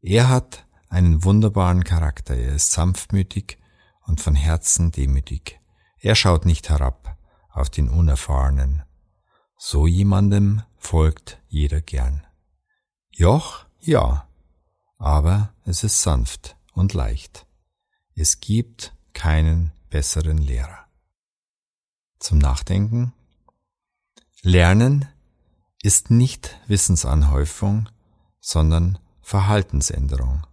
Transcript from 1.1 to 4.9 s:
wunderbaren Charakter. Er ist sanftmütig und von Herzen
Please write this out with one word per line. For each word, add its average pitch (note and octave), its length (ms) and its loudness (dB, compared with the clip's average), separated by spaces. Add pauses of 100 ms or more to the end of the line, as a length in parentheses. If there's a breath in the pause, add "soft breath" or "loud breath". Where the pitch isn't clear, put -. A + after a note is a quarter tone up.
wunderbaren F#2+ 600 2
Charakter. D2+ 520 -2
Er B1 200 -4
ist - 160 -2
sanftmütig F#2+ 840 -2 (460 soft breath)
und D#2 180 -4
von D2 140 0
Herzen D#2+ 580 0